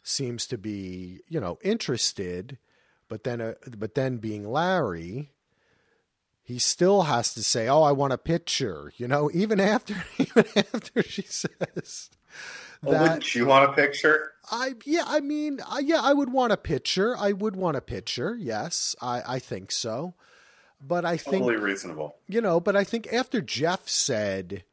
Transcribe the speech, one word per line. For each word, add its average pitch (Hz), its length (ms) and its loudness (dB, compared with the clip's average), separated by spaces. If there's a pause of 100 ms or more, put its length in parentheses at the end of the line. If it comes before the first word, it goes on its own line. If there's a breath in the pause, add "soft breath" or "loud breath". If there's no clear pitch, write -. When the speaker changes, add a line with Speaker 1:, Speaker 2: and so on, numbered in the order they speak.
Speaker 1:
seems 120 440 -4
to 123 100 -6
be, 92 680 -8
you 160 140 -4
know, 87 200 -4
interested, 113 960 -4 (520)
but 110 140 -10
then, 120 180 -4
uh, 113 120 -6 (240)
but 104 180 -8
then 131 220 0
being 107 320 -6
Larry, 131 840 -2 (1080)
he 123 180 -10
still 190 440 4
has 127 300 2
to 110 100 -6
say, 117 240 0
"Oh, 151 160 6
I 143 80 6
want 139 220 2
a 120 40 0
picture," 98 760 -4
you 120 120 -8
know, 143 260 2
even 208 260 2
after, 208 360 2 (160)
<laughs> - 60 -16
even - 280 4 (100)
after - 480 0
she - 200 -6
says - 880 -8 (720 loud breath)
Speaker 2:
Well, 143 120 2
Speaker 1:
that. 156 80 4
Speaker 2:
wouldn't 160 340 2
you 120 100 2
want 139 240 8
a 139 40 -2
picture? 151 580 2 (180)
Speaker 1:
I, 254 260 -4 (100)
yeah, 302 200 0
I 302 140 0
mean, 294 480 0
I, 240 120 -4
yeah, 294 220 2
I 269 120 6
would 277 180 2
want 247 220 4
a 175 40 2
picture. 185 600 0
I 208 160 2
would 196 240 -2
want 175 180 0
a 123 60 -2
picture. 120 580 -6
Yes, 120 640 -4
I, 123 260 -4
I 127 120 -4
think 95 340 -8
so. 131 400 -4 (680 soft breath)
But 170 260 -2
I 170 120 0
think - 260 -2
Speaker 2:
Totally 120 120 2
reasonable. 95 640 -4 (100)
Speaker 1:
you 208 120 0
know, 180 200 2
but 190 160 0
I 202 80 4
think - 280 -6
after 240 300 0
Jeff 151 480 -2
said 98 840 -2